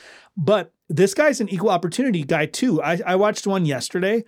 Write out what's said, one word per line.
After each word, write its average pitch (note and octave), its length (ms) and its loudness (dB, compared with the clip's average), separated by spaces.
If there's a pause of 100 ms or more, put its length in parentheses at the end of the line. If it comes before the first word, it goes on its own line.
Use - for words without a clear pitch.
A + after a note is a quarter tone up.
(360)
but F#3 360 0 (160)
this F#3 260 2
guy's D4+ 260 2
an G#3 80 -2
equal F#3 220 0
opportunity F3+ 520 0
guy D#3 240 0
too. D#3+ 340 0
I, E3 240 -2
I F3+ 120 0
watched G#3 300 0
one F#3+ 200 0
yesterday F#3 600 -2